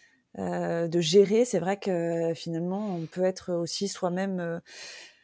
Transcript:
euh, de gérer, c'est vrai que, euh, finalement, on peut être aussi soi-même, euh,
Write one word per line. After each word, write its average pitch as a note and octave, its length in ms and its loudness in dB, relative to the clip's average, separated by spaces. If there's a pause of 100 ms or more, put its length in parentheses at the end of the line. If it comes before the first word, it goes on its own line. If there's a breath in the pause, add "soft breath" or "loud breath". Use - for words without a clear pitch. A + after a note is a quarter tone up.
(380 soft breath)
euh, F3 500 -2
de E3+ 120 2
gérer, G3 460 6
c'est G3 120 2
vrai F#3+ 200 0
que, G3+ 120 -4 (420)
euh, - 20 -6
finalement, F3+ 680 -4
on D#3+ 60 -6
peut F#3 180 -2
être F#3 300 -2
aussi E3+ 340 -2
soi-même, F#3 520 -2
euh, E3+ 180 -4 (640 loud breath)